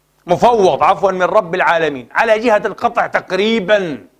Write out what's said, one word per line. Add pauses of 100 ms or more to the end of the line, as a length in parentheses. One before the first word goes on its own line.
(260)
مفوض
عفوا
من
رب
العالمين
على
جهة
القطع
تقريبا، (140)